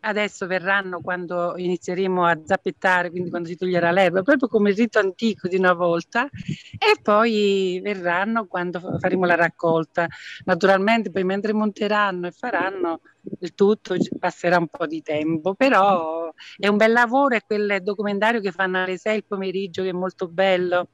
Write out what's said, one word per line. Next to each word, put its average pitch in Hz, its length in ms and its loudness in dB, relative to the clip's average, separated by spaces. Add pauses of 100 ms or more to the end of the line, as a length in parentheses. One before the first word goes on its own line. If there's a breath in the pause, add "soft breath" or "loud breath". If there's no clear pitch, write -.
adesso 208 440 -4
verranno 185 560 -2
quando 180 540 -4
inizieremo 180 680 -2
a 170 180 4
zappettare, 180 680 0
quindi 175 180 -6
quando 170 180 -6
si 175 80 -8
toglierà 170 360 0
l'erba, 185 320 4
proprio 269 260 2
come 208 220 4
il 190 40 0
rito 226 240 0
antico 196 480 -2
di 180 80 -2
una 185 180 4
volta, 175 540 -2
e - 720 -2
poi 202 800 2
verranno 196 640 -2
quando 175 340 -6
fa-, 180 180 -8
faremo 185 280 0
la 175 100 4
raccolta. 165 720 0 (380 loud breath)
Naturalmente 196 680 2
poi 190 120 -2
mentre 202 300 -2
monteranno 208 760 -2
e 175 40 -8
faranno 180 720 -4 (400 soft breath)
il 180 120 -10
tutto 196 440 0
ci 180 200 -2
passerà 175 400 0
un 170 100 2
po' - 180 -6
di 156 160 -8
tempo, 156 520 -2
però 180 800 2 (240 loud breath)
è 202 100 -2
un 208 100 2
bel 220 140 4
lavoro, 240 440 4
è 208 100 -2
quel 208 360 -2
documentario 208 600 0
che 196 100 -4
fanno 185 320 -2
alle 185 140 -4
sei 214 200 -2
il 196 80 -6
pomeriggio, 190 580 -6
che 190 60 -2
è 180 40 -6
molto 180 340 -6
bello 180 680 0